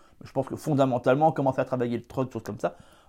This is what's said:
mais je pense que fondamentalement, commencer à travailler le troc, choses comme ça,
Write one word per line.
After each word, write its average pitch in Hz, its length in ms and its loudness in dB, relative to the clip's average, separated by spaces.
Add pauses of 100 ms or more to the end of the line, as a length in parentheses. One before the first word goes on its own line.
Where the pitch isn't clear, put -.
(200)
mais - 80 -18
je - 40 -20
pense 135 160 -2
que - 80 -10
fondamentalement, 139 760 4
commencer 135 300 0
à 127 40 0
travailler 123 320 -2
le 113 80 -8
troc, 127 260 -4
choses 110 120 -8
comme 107 160 -8
ça, - 180 -4 (320)